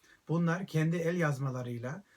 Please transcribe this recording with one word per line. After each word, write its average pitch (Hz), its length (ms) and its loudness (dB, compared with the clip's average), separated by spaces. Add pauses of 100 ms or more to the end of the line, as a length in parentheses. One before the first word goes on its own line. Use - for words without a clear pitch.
(280)
Bunlar 170 400 2
kendi 160 280 2
el 170 200 0
yazmalarıyla, 131 880 -2 (140)